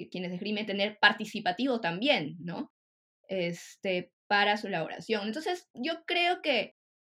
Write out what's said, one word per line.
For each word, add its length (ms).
quienes 220
esgrimen 340
tener 340
participativo 800
también, 600
¿no? 320
Este, 840
para 280
su 120
elaboración. 580
Entonces, 480
yo 320
creo 360
que 320